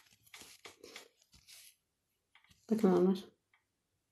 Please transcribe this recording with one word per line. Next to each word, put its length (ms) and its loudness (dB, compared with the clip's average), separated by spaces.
Bakın 180 2
hanımlar. 300 2